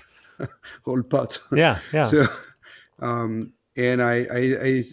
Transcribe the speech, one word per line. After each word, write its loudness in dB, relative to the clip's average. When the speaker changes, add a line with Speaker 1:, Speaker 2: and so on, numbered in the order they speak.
Speaker 1:
<laughs> -10
old -4
pot. -2
Speaker 2:
Yeah, 2
yeah. 2
Speaker 1:
So, 4
um, -6
and 2
I, 2
I, -2
I, 0